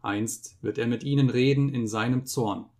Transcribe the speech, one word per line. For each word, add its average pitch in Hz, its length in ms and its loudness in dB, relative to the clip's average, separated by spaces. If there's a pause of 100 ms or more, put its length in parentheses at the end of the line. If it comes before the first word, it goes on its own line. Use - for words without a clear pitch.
Einst 104 580 -6
wird 107 160 -4
er 117 120 0
mit 120 160 -2
ihnen 139 260 4
reden 135 380 4
in 123 180 -2
seinem 117 400 0
Zorn 107 420 -2 (120)